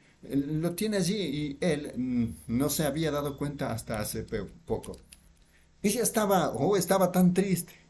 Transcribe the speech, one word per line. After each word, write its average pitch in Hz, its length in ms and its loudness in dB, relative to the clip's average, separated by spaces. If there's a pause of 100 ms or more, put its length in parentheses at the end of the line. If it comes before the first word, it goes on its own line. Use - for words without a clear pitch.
(240)
él 147 380 -2
lo 175 120 -2
tiene 208 240 -2
allí". 190 240 0
y 147 380 -4
él, 143 360 -2
mm, 120 600 -2
no 139 120 2
se 160 160 0
había 151 260 -2
dado 143 260 -4
cuenta 139 340 -4
hasta 110 280 -6
hace 110 240 -6
pe-, 104 220 -6 (200)
poco. - 320 -6 (840)
Ella 226 180 2
estaba, 196 480 2
oh, 160 280 2
estaba 185 340 4
tan 180 240 6
triste. 196 380 0 (160)